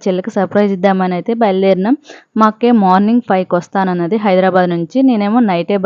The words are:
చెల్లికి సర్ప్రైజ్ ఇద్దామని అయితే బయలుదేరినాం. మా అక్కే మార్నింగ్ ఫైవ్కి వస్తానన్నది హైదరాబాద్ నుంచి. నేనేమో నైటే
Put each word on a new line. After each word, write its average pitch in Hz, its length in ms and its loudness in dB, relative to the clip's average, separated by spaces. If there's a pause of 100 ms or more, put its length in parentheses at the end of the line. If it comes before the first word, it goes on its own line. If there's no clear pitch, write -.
చెల్లికి 185 300 -4
సర్ప్రైజ్ 202 400 0
ఇద్దామని 185 420 -2
అయితే 202 240 -4
బయలుదేరినాం. 190 540 0 (440)
మా 220 120 4
అక్కే 240 200 0 (120)
మార్నింగ్ 202 460 2
ఫైవ్కి 185 300 -2
వస్తానన్నది 180 680 -4
హైదరాబాద్ 185 480 2
నుంచి. 170 240 -4 (120)
నేనేమో 214 300 0 (100)
నైటే 175 360 -2